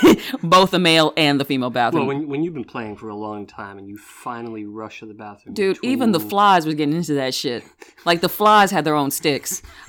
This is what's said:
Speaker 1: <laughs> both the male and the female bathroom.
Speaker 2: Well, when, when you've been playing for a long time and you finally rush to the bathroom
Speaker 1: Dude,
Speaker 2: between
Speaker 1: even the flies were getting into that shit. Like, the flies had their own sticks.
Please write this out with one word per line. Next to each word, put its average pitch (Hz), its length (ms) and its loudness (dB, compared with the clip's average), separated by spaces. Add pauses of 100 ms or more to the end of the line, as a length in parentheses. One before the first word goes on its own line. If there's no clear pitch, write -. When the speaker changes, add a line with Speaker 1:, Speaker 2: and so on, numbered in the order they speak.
Speaker 1:
<laughs> - 400 4
both 185 300 4
the 180 80 2
male 160 360 4
and 143 220 2
the 139 60 -2
female 127 260 -2
bathroom. 127 380 0
Speaker 2:
Well, 139 100 -2
when, 151 100 -6
when 139 140 -4
you've 170 120 -4
been 123 100 -8
playing 107 320 -10
for 110 120 -14
a 104 60 -10
long 104 320 -10
time 98 320 -16
and 98 100 -18
you 101 80 -16
finally 117 680 -12
rush 107 340 -14
to 113 60 -18
the 107 80 -18
bathroom 107 400 -18
Speaker 1:
Dude, 190 220 -2
Speaker 2:
between 247 160 -4
Speaker 1:
even 240 180 0
the 170 80 2
flies 196 480 4
were 156 60 -2
getting 151 240 0
into 160 180 -2
that 131 180 -2
shit. 120 300 -6 (420)
Like, 170 180 0
the 180 60 2
flies 208 440 4
had 160 120 0
their 151 120 0
own 143 160 0
sticks. - 500 -4 (260)